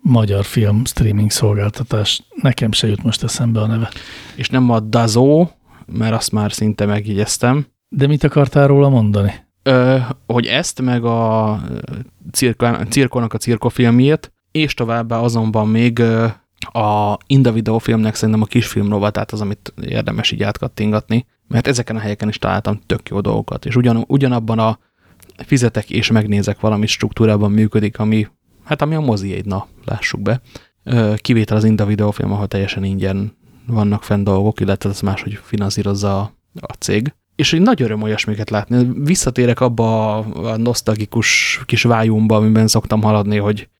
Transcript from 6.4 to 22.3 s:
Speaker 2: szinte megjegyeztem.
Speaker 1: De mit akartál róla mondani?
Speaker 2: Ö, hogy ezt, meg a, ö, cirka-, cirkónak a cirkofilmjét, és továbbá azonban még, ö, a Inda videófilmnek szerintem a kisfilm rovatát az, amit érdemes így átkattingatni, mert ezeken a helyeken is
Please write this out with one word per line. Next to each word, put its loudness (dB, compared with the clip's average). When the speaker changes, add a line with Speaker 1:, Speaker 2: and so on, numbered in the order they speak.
Speaker 2:
szinte -2
megjegyeztem. 0
Speaker 1:
De 0
mit 0
akartál 4
róla 6
mondani? 2
Speaker 2:
Ö, 4
hogy 0
ezt, -2
meg 0
a, 0
ö, -10
cirka-, 0
cirkónak 0
a -6
cirkofilmjét, 0
és -2
továbbá -4
azonban 0
még, 2
ö, 2
a -2
Inda 4
videófilmnek 0
szerintem 0
a 0
kisfilm -2
rovatát -2
az, -6
amit -8
érdemes -4
így -4
átkattingatni, -2
mert -2
ezeken -2
a -4
helyeken -4
is -6